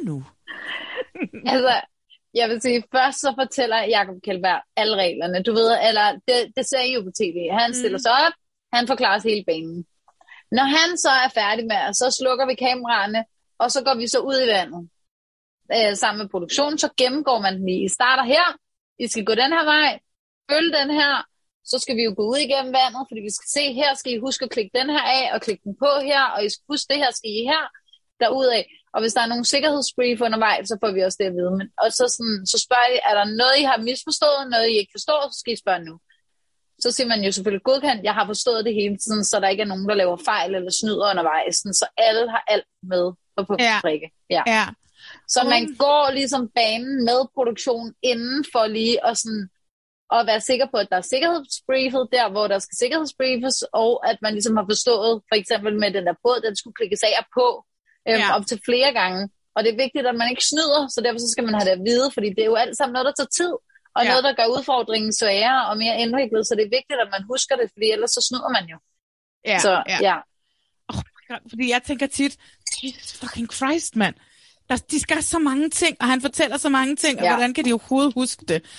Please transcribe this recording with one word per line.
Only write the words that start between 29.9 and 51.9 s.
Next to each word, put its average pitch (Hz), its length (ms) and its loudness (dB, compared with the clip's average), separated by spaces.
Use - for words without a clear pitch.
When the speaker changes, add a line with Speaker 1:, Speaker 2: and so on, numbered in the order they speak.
Speaker 2:
undervejs, 220 440 0
så 220 120 -4
får 214 120 2
vi 190 120 2
også 185 140 -4
det 190 100 0
at 175 80 -4
vide." 180 200 0
Men, 202 80 -8
og - 40 4
så, 254 60 4
sådan, 226 220 -4
så 226 140 0
spørger 247 300 4
I, - 20 2
"Er 208 100 4
der 202 60 4
noget, 262 200 4
I 285 100 2
har 233 60 2
misforstået, 294 500 0
noget, 226 200 2
I - 80 2
ikke - 160 -8
forstår, 302 220 0
så - 100 -14
skal 240 140 -4
I - 100 -14
spørge 180 240 0
nu." 165 60 -16
Så 240 80 0
siger 247 220 -2
man 214 120 -2
jo 196 60 0
selvfølgelig, 196 380 -4
"Godkendt, 262 400 0
jeg 208 100 2
har 202 140 2
forstået 220 340 0
det 226 140 0
hele 202 220 -2
tiden," 214 260 -2
så 220 100 0
der 190 140 2
ikke 208 120 -2
er 202 80 -4
nogen, 196 160 -4
der 208 120 2
laver 175 160 2
fejl 190 240 -2
eller 180 240 -4
snyder 208 320 0
undervejs, 165 440 0
sådan, 196 260 -2
så 208 60 -2
alle 220 160 2
har 220 100 -2
alt - 140 -2
med 180 120 2
på 202 140 -4
punkt 202 140 0
Speaker 1:
Ja. 220 120 4
Speaker 2:
og 202 60 0
prikke. 156 260 -2
Ja. 156 80 2
Speaker 1:
Ja. 214 100 2
Speaker 2:
Så 247 60 4
man 233 120 4
Speaker 1:
Mm. 277 100 -8
Speaker 2:
går 294 180 6
ligesom 262 240 0
banen 233 360 0
med 247 100 4
produktionen 233 580 -2
inden 247 420 -2
for 226 120 4
lige 226 180 2
at, 226 140 -4
sådan, 214 220 -6
at 233 40 4
være 214 180 0
sikker 254 220 2
på, 247 120 -2
at 196 80 -6
der 185 60 0
er 180 160 -4
sikkerhedsbriefet 262 920 -2